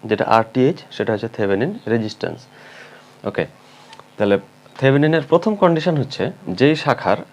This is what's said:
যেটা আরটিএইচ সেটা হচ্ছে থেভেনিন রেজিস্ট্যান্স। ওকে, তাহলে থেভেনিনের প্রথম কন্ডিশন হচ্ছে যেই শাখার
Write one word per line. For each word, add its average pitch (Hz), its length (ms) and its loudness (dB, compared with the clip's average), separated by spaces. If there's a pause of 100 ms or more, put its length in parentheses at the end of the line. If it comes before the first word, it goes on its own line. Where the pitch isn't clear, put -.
(100)
যেটা 107 140 0 (120)
আরটিএইচ 127 420 2 (180)
সেটা 110 180 -2
হচ্ছে 113 140 -6 (100)
থেভেনিন 104 320 0 (220)
রেজিস্ট্যান্স। 110 460 -4 (880)
ওকে, - 160 -4 (720)
তাহলে 101 200 2 (440)
থেভেনিনের 143 500 2
প্রথম 175 220 2 (100)
কন্ডিশন 165 380 2
হচ্ছে - 220 -6 (380)
যেই 147 140 4 (100)
শাখার 117 340 0 (140)